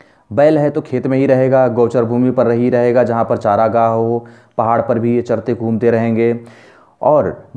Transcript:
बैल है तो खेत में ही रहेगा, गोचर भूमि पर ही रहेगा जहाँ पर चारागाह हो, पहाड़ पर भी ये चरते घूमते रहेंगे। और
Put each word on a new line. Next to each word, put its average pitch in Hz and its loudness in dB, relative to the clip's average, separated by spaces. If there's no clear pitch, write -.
बैल 147 2
है 147 0
तो 147 -4
खेत - -4
में 131 0
ही 135 2
रहेगा, 131 2
गोचर 117 0
भूमि 123 0
पर 120 0
ही 120 0
रहेगा 123 2
जहाँ 113 0
पर 117 -2
चारागाह 113 0
हो, 117 -2
पहाड़ 117 0
पर 117 -2
भी 117 0
ये 120 0
चरते 117 -4
घूमते 113 -2
रहेंगे। 117 0
और 131 0